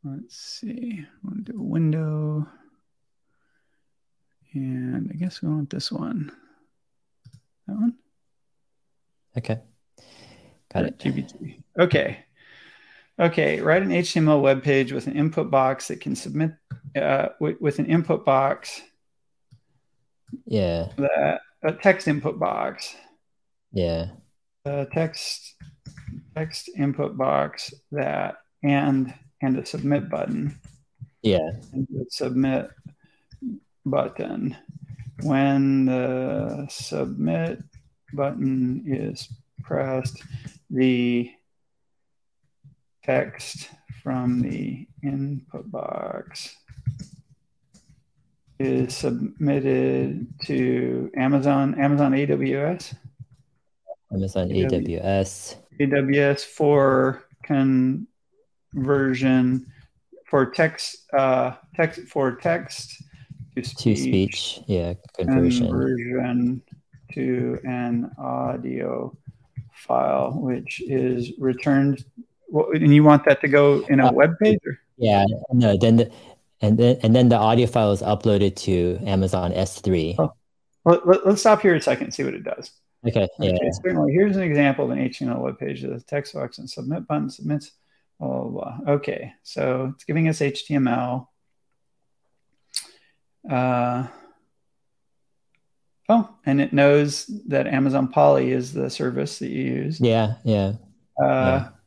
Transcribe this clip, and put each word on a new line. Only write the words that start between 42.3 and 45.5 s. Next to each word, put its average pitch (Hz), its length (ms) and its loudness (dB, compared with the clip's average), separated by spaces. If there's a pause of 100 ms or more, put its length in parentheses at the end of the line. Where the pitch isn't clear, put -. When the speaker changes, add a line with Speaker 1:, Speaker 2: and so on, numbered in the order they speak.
Speaker 1:
text - 640 -6 (340)
from 123 380 -2
the 123 460 -6 (160)
input 139 680 -8